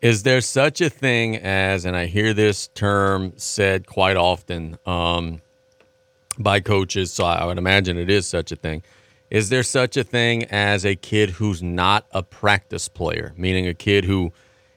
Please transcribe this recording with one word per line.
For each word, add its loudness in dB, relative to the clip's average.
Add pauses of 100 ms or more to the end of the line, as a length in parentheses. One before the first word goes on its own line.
Is 2
there 4
such 0
a 2
thing -2
as, 0
and -2
I -2
hear 0
this 2
term 0
said -2
quite 2
often, -2
um, -2 (1000)
by 2
coaches, -2
so -2
I, 2
I -2
would -4
imagine 2
it -2
is 2
such -4
a -8
thing. -6 (480)
Is 0
there 0
such -2
a 0
thing 0
as 0
a 0
kid 0
who's -4
not 2
a -4
practice -2
player, -6
meaning 0
a -4
kid 2
who 0 (440)